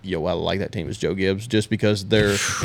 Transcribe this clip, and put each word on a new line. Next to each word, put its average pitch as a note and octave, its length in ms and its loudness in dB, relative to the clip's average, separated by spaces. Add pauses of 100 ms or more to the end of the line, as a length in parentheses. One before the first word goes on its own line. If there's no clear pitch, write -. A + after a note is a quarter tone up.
"Yo, F2 220 -4
I F2 80 0
like E2+ 280 -2
that - 120 -6
team," E2 160 -4
is - 80 -8
Joe D#2+ 160 -2
Gibbs, G2 340 -2
just A2 220 0
because G#2+ 380 0
they're, G#2 300 4 (280)